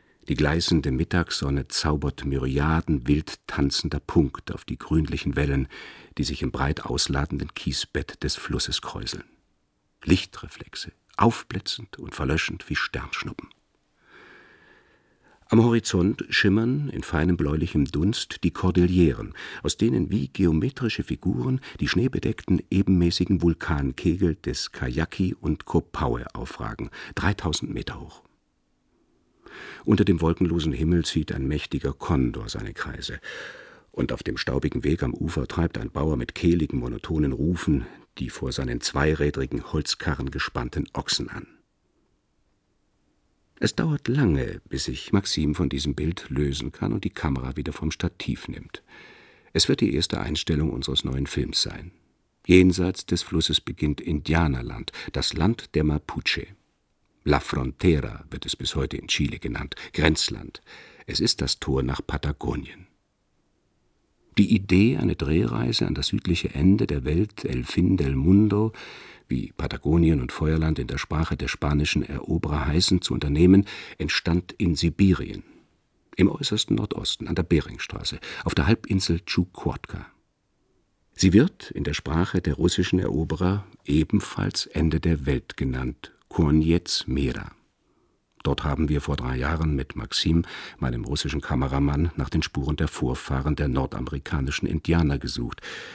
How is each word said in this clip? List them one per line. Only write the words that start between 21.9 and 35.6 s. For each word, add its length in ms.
ebenmäßigen 680
Vulkankegel 920
des 360
Kayaki 680
und 260
Copaue 680
aufragen, 560
dreitausend 580
Meter 280
hoch. 240
Unter 200
dem 160
wolkenlosen 520
Himmel 320
zieht 260
ein 160
mächtiger 460
Kondor 560
seine 240
Kreise. 460
Und 200
auf 120
dem 140
staubigen 460
Weg 200
am 100
Ufer 340
treibt 300